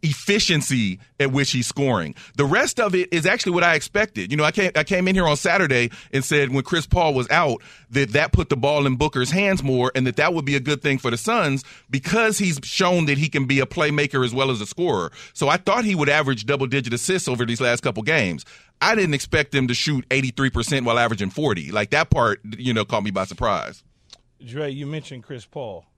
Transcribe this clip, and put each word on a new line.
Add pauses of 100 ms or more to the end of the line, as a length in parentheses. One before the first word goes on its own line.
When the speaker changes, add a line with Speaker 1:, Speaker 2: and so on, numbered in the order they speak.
Speaker 1:
efficiency (220)
at
which
he's
scoring. (240)
The
rest
of
it
is
actually
what
I
expected.
You
know,
I
came,
I
came
in
here
on
Saturday (200)
and
said
when
Chris
Paul
was
out, (280)
that
that
put
the
ball
in
Booker's
hands
more,
and
that
that
would
be
a
good
thing
for
the
Suns (260)
because
he's
shown
that
he
can
be
a
playmaker
as
well
as
a
scorer. (220)
So
I
thought
he
would
average
double-digit
assists
over
these
last
couple
games. (360)
I
didn't
expect
him
to
shoot
eighty-three
percent
while
averaging
forty.
Like,
that
part, (180)
you
know,
caught
me
by
surprise. (600)
Speaker 2:
Dre,
you
mentioned
Chris
Paul (120)